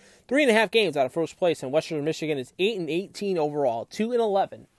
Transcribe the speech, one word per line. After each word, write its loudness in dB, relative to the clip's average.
three 2
and 4
a 4
half 4
games 2
out 4
of -8
first -4
place. 0
And -6
Western -2
Michigan -2
is -10
eight 0
and -6
eighteen -4
overall, 0
two -4
and 2
eleven -2